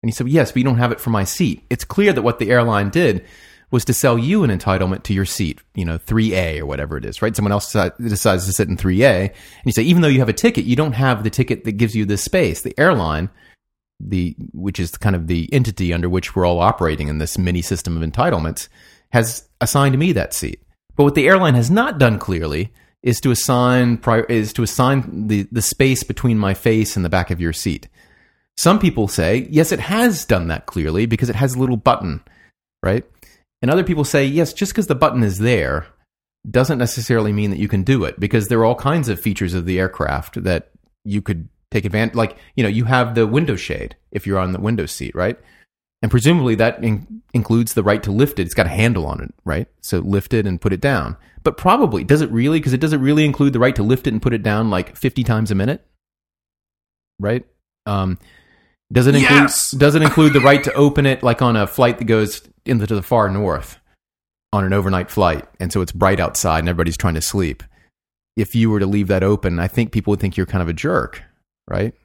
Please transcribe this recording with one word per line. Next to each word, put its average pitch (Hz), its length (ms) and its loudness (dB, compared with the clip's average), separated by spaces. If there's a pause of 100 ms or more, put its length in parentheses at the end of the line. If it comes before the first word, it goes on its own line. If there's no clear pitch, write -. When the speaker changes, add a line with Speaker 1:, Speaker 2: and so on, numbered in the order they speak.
Speaker 1:
And 113 60 -2
you 110 40 -6
said, 123 160 -4
"Yes, 147 220 2
but - 60 -2
you 123 60 2
don't 127 140 2
have 120 140 2
it - 80 -6
for - 120 -6
my 104 120 0
seat." - 460 -2
It's - 160 -4
clear 202 260 2
that 127 120 0
what 113 160 0
the 107 120 -2
airline 113 380 2
did 117 340 0 (460)
was 123 160 0
to 123 80 0
sell 120 240 2
you 170 260 0
an 139 60 2
entitlement 95 540 -2
to - 100 -2
your 95 120 0
seat, - 360 -6 (140)
you 92 100 -4
know, 82 120 -4
three 110 380 0
A 82 260 -2
or 78 40 -8
whatever 71 320 -6
it 62 80 -10
is, - 160 -8
right? 110 140 -2
Someone 101 180 0
else 101 180 -4
deci-, 92 240 -2 (140)
decides 95 360 0
to 95 60 -4
sit 95 160 0
in 87 80 -2
three 95 280 0
A, 92 180 4
and 98 100 -4 (320)
you - 80 0
say, 113 120 0
"Even 175 180 4
though 160 80 4
you 131 100 4
have 127 100 2
a 110 40 0
ticket, - 320 0
you 120 100 2
don't 147 180 0
have 120 300 0
the 110 60 0
ticket 123 340 -2
that 113 100 -6
gives 107 220 0
you 107 100 0
this 101 180 -2
space." - 380 0
The - 160 -10
airline, 95 520 0 (720)
the, 92 360 -4 (180)
which 92 260 -8
is - 180 -4
kind 101 180 0
of 82 120 -4
the 85 260 -2
entity 101 400 0
under 85 160 -2
which 90 260 -4
we're 92 100 2
all 87 140 2
operating 80 480 0
in 76 120 -4
this 78 180 -6
mini 90 240 0
system 87 400 -4
of 80 80 -4
entitlements, 92 580 -2 (440)
has 117 360 0 (140)
assigned 139 360 2
me 170 160 2
that 95 200 -2
seat. - 280 -8 (360)
But 143 80 6
what 143 100 2
the 143 120 4
airline 185 280 6
has 120 160 2
not 226 280 2
done 117 200 4
clearly 82 520 -4 (320)
is 120 180 0
to 131 100 2
assign 123 680 2
pri-, 113 320 0
is 110 240 0
to 120 100 -2
assign 123 640 -2
the, 104 240 0
the 117 100 -2
space 131 420 0
between 113 340 -2
my 98 160 0
face 110 420 0
and 92 100 -2
the 82 40 -2
back 90 220 0
of 85 100 -6
your 82 120 -2
seat. - 340 -6 (680)
Some 185 220 4
people 123 280 0
say, 101 420 0
yes, 151 220 2
it 190 80 -2
has 220 460 0
done 90 240 0
that 82 180 -6
clearly 85 400 -2
because 117 220 0
it 113 60 -4
has 127 200 0
a 123 40 -6
little 127 180 0
button, 98 440 -2 (600)
right? 101 200 0 (600)
And 120 80 2
other 180 120 2
people 165 200 0
say, 139 220 2
yes, 147 280 0
just - 220 -6
'cause 220 120 0
the - 60 0
button 127 300 2
is 98 160 -2
there 82 480 0 (640)
doesn't 127 280 0
necessarily 113 560 0
mean 104 160 0
that 87 100 -4
you 104 80 -2
can 101 160 0
do 127 200 2
it, 76 160 -6
because 104 300 0
there 117 100 2
are 113 60 4
all 120 100 2
kinds 139 340 -2
of 98 100 -2
features 95 360 -4
of 87 100 -4
the 92 140 -2
aircraft 78 640 -4
that 90 260 -2 (340)
you 101 200 -4
could 101 240 -6 (240)
take 107 140 -2
advan-, 110 280 -2
like, 113 240 -2 (180)
you - 80 0
know, 107 60 2
you 110 160 0
have 120 300 0
the 117 100 2
window 131 300 0
shade - 400 -10 (160)
if - 160 -8
you're 98 120 0
on 92 120 -2
the 90 100 -6
window 104 240 -2
seat, - 300 -10
right? 92 240 -4 (640)
And 110 80 0
presumably 127 440 4
that 113 280 0
in-, 113 380 -4 (120)
includes 117 400 0
the 107 100 0
right 104 200 2
to 104 80 -4
lift 127 280 0
it. 95 40 0
It's 85 120 -6
got - 100 2
a 87 40 -2
handle 92 380 0
on 71 140 -6
it, - 120 -12 (120)
right? 82 220 -4 (140)
So - 180 -2
lift 98 340 -2
it 110 140 0
and 90 140 -4
put 98 120 0
it 90 80 -6
down. 110 340 -2 (280)
But - 140 0
probably, 185 460 2
does 147 180 4
it 143 100 -2
really? 135 300 2
'Cause 131 120 0
it 127 80 0
doesn't 151 200 0
really 147 240 4
include 139 280 2
the 123 60 0
right 131 160 2
to 104 80 0
lift 123 240 2
it 123 60 0
and 110 80 -2
put 123 120 0
it 107 100 -4
down, 107 260 0
like, 90 280 -4
fifty 127 260 -2
times 110 280 0
a 101 40 0
minute, 113 280 -4 (1400)
right? 110 260 -4 (400)
Um, 95 320 -2 (720)
does 120 160 4
it 139 80 6
include, 139 160 6 (100)
Speaker 2:
Yes! - 300 0
Speaker 1:
does 143 240 4
it 160 60 4
include 151 320 4
the 143 80 6
right 139 220 6
to - 100 -2
open 143 320 4
it, 135 180 0
like, 120 180 2
on 120 140 2
a 101 120 2
flight 120 320 2
that 120 60 -4
goes 110 360 0 (240)
into 113 200 0
the 104 160 -2
far 107 280 2
north 95 500 -4 (760)
on 101 120 2
an 92 80 0
overnight 95 360 0
flight, 85 380 0 (120)
and 90 120 -4
so 98 100 -2
it's 90 100 -4
bright 95 280 0
outside 82 400 0
and 82 100 -2
everybody's 85 280 -2
trying 85 180 -2
to 76 60 -4
sleep? 85 420 -4 (720)
If 110 200 -2
you 113 140 4
were 107 100 0
to 98 60 0
leave 101 220 0
that 92 160 2
open, 95 360 0
I 87 80 -2
think 117 240 -2
people 104 200 -2
would 101 80 0
think 98 180 -4
you're 92 80 -2
kind 92 160 -4
of 82 80 -4
a 85 40 -2
jerk, - 500 -4 (440)
right? 101 260 -4 (120)